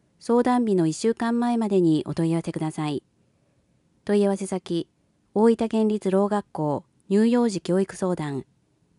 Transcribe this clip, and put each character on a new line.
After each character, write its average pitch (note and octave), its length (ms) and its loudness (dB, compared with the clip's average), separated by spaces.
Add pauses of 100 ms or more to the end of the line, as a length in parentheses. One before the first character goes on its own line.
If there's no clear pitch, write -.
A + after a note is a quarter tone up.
(180)
相 A#3+ 240 2
談 B3 240 2
日 G#3 80 2
の E3+ 120 4
一 D#3+ 60 2
週 A3+ 220 -2
間 A#3 260 -2
前 A#3+ 160 0
ま A3 140 -2
で G3 100 4
に D#3+ 260 4
お D3+ 60 -4
問 E3 160 -2
い E3 60 0
合 - 20 0
わ E3 80 -2
せ E3+ 80 -6
く E3 60 -6
だ D#3 120 -4
さ D#3 200 -6
い。 C#3+ 120 -6 (1000)
問 G#3 160 2
い G3+ 60 4
合 - 20 2
わ G3 80 0
せ G3 100 -6
先、 F3+ 420 -4 (440)
大 A3 240 4
分 A3+ 140 -2
県 A3 180 2
立 G#3+ 220 -4
ろ F#3+ 140 2
う G3+ 40 0
学 G3+ 240 -2
校 D3+ 320 -4 (260)
乳 G#3+ 200 4
幼 A#3+ 180 2
児 F#3+ 140 -6
教 F3+ 180 0
育 - 160 -4
相 F3+ 180 -2
談。 C#3+ 300 -6 (540)